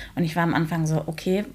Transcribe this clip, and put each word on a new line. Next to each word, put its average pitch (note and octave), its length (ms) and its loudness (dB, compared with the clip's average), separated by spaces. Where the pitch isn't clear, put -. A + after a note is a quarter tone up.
und - 80 0
ich D#3+ 140 0
war E3+ 80 4
am E3 100 2
Anfang D#3+ 320 0
so, D#3 200 2
okay, F#3 380 -2